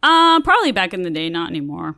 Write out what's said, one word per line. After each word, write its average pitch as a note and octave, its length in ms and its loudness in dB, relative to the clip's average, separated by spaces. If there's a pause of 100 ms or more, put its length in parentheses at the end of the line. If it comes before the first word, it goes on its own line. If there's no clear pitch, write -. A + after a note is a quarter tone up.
Uh, E4 420 4
probably F#4 280 2
back F#3+ 240 -2
in F#3 80 -6
the F3 80 -4
day, D#3+ 180 -4
not E3+ 220 -6
anymore. D#3 480 -8